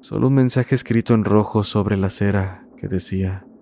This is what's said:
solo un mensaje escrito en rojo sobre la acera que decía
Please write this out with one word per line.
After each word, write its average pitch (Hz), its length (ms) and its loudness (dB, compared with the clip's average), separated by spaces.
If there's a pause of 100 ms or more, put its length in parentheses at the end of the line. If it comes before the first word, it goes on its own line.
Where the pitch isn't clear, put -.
solo 107 280 -2
un 135 60 2
mensaje 127 420 2
escrito 117 360 0
en 110 120 2
rojo 104 400 2
sobre 101 320 0
la 95 100 0
acera 95 680 -2
que - 100 -12
decía 95 640 -4 (140)